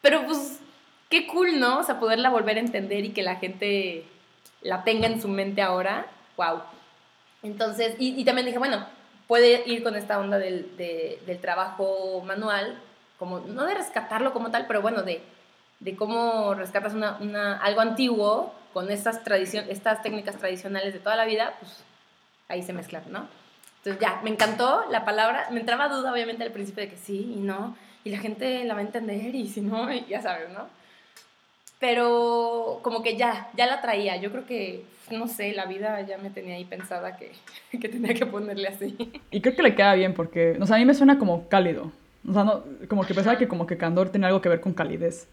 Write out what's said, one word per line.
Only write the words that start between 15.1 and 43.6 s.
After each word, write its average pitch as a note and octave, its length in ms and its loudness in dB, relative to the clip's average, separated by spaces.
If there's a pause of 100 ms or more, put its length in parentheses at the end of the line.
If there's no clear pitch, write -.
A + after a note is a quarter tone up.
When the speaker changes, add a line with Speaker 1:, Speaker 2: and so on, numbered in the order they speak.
Speaker 1:
de F#3+ 160 -8
cómo A3 580 0
rescatas G3 400 -4
una, G#3+ 260 -4
una, G#3 380 -4
algo G#3 220 2
antiguo A3+ 720 2 (180)
con F#3 180 -4
estas A3 340 -4
tradicio-, G3+ 440 0
estas G#3+ 340 0
técnicas G3+ 360 -6
tradicionales G3 560 -4
de F3+ 60 -12
toda G#3+ 160 0
la A3+ 80 2
vida, A3 360 0
pues, - 220 -20 (680)
ahí F3+ 140 -6
se F3+ 100 -8
mezclan, E3+ 380 -10
¿no? - 180 -10 (500)
Entonces, G3 220 -6
ya, - 240 2
me A3 60 -2
encantó A3+ 600 4
la A3 140 0
palabra. A3 460 2
Me A#3+ 100 -2
entraba A#3+ 280 2
duda, C4 240 -2
obviamente, A3+ 320 -4
al - 80 -6
principio G3+ 300 -8
de G3 80 -6
que F3+ 60 -18
sí G#3 400 -6
y G3 40 -6
no, G3+ 360 -4 (280)
y G#3 60 -8
la G3+ 80 -6
gente B3 460 -4
la A3+ 100 -2
va G3+ 60 -4
a G3+ 40 -2
entender, A3 500 -6
y A3+ 140 -4
si G#3 120 -8
no, A3 320 -2
y B3 140 -6
ya G3+ 160 -4
sabes, F3 280 -6
¿no? G#3+ 160 -14 (1120)
Pero A#3 1040 2
como A3+ 200 -2
que A3+ 140 0
ya, G3+ 400 0
ya B3 100 4
la C4 140 -2
traía. G3+ 360 0
Yo G3 140 -6
creo B3+ 160 -10
que, F#3+ 380 -8 (260)
no A3+ 180 -6
sé, G#3 240 -4
la F#3+ 140 -4
vida G3+ 360 -4
ya G3 160 -8
me G3 120 -10
tenía F#3 260 -12
ahí F3+ 80 -12
pensada F#3 520 -10
que, - 160 -18 (400)
<laughs> B3 60 -8
que A3+ 100 -6
tenía A#3 260 0
que A#3+ 120 2
ponerle G3+ 420 -4
así. G3 280 -6 (340)
Speaker 2:
Y G#3 100 -2
creo B3+ 140 4
que F4+ 80 2
le A3 120 8
queda G3 200 8
bien F#3 200 4
porque, E3 460 2
o F#3+ 60 2
sea, A3 100 6
a - 20 8
mí A#3+ 80 8
me C#4 80 10
suena C#4 240 8
como F3 300 0
cálido. E3+ 440 2 (360)
O G3 40 -2
sea, G3+ 120 4
no, G#3 200 2 (240)
como G3 160 2
que F#3 100 -2
pensaba G3 180 4
Speaker 1:
Ajá. B3 80 4
Speaker 2:
que B3 80 4
como E3+ 180 -2